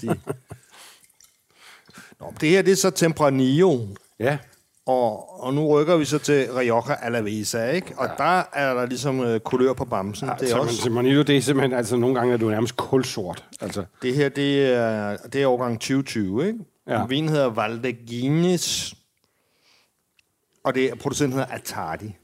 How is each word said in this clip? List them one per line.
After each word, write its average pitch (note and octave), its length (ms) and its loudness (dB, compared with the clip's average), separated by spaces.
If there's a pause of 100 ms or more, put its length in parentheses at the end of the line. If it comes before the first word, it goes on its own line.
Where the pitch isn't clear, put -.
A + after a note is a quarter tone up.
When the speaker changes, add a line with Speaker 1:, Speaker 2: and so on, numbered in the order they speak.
Speaker 1:
de A#2 60 -10
<laughs> D#3+ 100 0 (2000)
Nå, - 200 -14
det D#3 80 2
her, F#3 140 6
det F#3+ 100 6
er F#3 40 6
så F#3+ 140 2
Tempranillo. D3 880 4 (400)
Speaker 2:
Ja. C#3 200 0 (480)
Speaker 1:
Og, A#2 560 -2
og C3 120 -4
nu D3+ 120 0 (140)
rykker E3 160 4
vi D3+ 80 2
så D3 140 -2
til C3+ 340 2
Rioja B2 420 0 (120)
Alavesa, A2+ 640 -2
ikke? F#3 260 -4
Og B2+ 100 -2
Speaker 2:
Ja. C3+ 180 -4
Speaker 1:
der F3 180 4 (100)
er C#3 220 0
der B2 120 -2
ligesom, C3 340 -2
øh, A#2 200 0
kulør B2+ 320 2
på - 120 -6
bamsen. G#2 440 -4
Speaker 2:
Ja, A2 120 -4
Speaker 1:
Det B2+ 120 0
er A#2 40 2
Speaker 2:
Tem-, - 40 4
Speaker 1:
også A#2 220 -2
Speaker 2:
Tempranillo, B2+ 400 4
det C#3+ 140 4
er C3+ 40 4
simpelthen, C3+ 380 2
altså, A#2+ 180 0
nogle B2 220 2
gange B2 140 2
er A#2+ 40 4
du A2+ 140 0
nærmest A2+ 260 -2
kulsort, - 680 -2 (160)
altså. G2 240 -8 (180)
Speaker 1:
Det B2+ 120 -2
her, C#3+ 140 2
det C#3 460 0
er, G#2+ 420 0
det C3+ 260 -4
er C3+ 40 2
årgang B2 340 0
tyve C3+ 220 0
tyve, A2 440 -2
ikke? A3+ 120 -4 (300)
Speaker 2:
Ja. A2 180 -2
Speaker 1:
Vinen D3+ 220 -2
hedder C#3+ 220 2
Valdeguines, A#2+ 1400 -2 (1700)
og C3+ 100 -2
det C3 160 2
er, A#2+ 40 -6
producenten C3 440 -2
hedder B2+ 160 -4
Atardi. F#2 680 -8